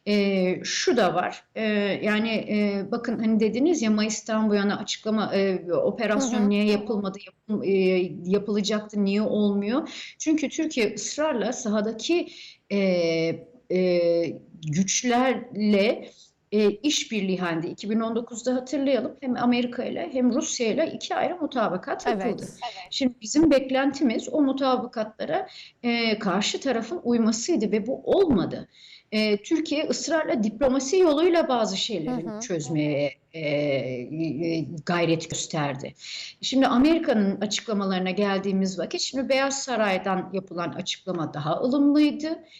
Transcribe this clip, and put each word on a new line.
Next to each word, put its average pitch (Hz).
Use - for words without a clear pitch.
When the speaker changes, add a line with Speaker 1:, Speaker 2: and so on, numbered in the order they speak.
Speaker 1:
e, 196
şu -
da 180
var. -
E, 214
yani, 214
e, 208
bakın 233
hani 220
dediniz 240
ya 220
Mayıs'tan 220
bu 208
yana 202
açıklama, 214
e, 180
operasyon 214
Speaker 2:
Hı 202
hı. 202
Speaker 1:
niye 208
yapılmadı, 202
yapıl-, -
e, 185
yapılacaktı, 208
niye 202
olmuyor? 208
Çünkü 302
Türkiye 240
ısrarla 254
sahadaki, 226
e, 202
e, 175
güçlerle, 208
e, 208
işbirliği 202
halinde 170
iki -
bin 220
on 226
dokuzda 240
hatırlayalım 269
hem 254
Amerika 240
ile 220
hem 247
Rusya 262
ile 262
iki -
ayrı 339
mutabakat 254
Speaker 2:
Evet. 190
Speaker 1:
yapıldı. 185
Speaker 2:
Evet. -
Speaker 1:
Şimdi 262
bizim 294
beklentimiz 269
o 302
mutabakatlara, 254
e, 233
karşı 196
tarafın 269
uymasıydı 226
ve 208
bu -
olmadı. 262
E, 214
Türkiye 302
ısrarla 302
diplomasi 269
yoluyla 330
bazı 220
şeylerin 180
Speaker 2:
Hı 214
hı. 214
Speaker 1:
çözmeye, 151
e, 160
e, 147
gayret 165
gösterdi. 143
Şimdi 262
Amerika'nın 247
açıklamalarına 196
geldiğimiz 190
vakit, 349
şimdi 254
Beyaz 269
Saray'dan 196
yapılan 175
açıklama 180
daha 151
ılımlıydı. 285